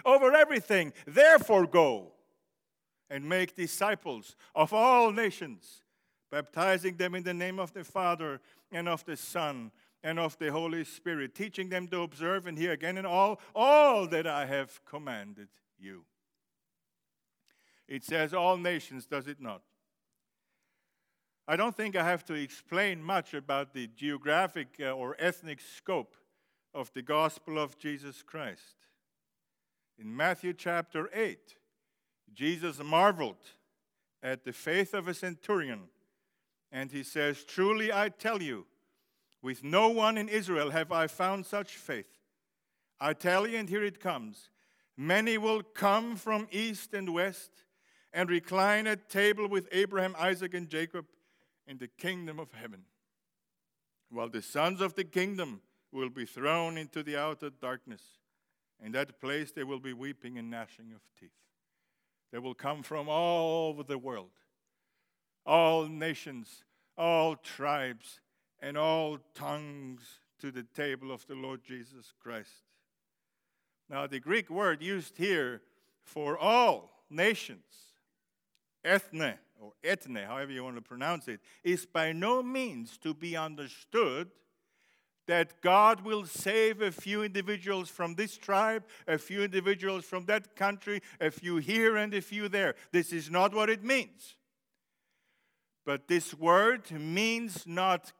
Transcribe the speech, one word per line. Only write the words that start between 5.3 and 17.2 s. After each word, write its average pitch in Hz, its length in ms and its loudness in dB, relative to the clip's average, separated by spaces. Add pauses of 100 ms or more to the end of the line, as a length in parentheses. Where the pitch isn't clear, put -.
baptizing 175 680 0
them 180 200 -2
in 180 80 -6
the 180 100 -4
name 180 240 -4
of 180 140 -6
the 190 100 -12
Father 165 580 -2 (300)
and 170 180 -4
of 165 160 -2
the 156 120 -8
Son 139 560 -4 (320)
and 165 160 -2
of 160 180 -2
the 151 140 -2
Holy 165 320 -4
Spirit, 151 500 -6
teaching 190 340 -8
them 180 200 -4
to 175 140 -4
observe, 170 440 -4
and 165 100 -8
here 165 140 -2
again 165 280 -4
in 190 80 -6
all, 196 340 4 (120)
all 262 540 8
that 165 220 0
I 143 180 -2
have 135 380 -4
commanded 104 640 -12 (280)
you. 95 280 -18 (1800)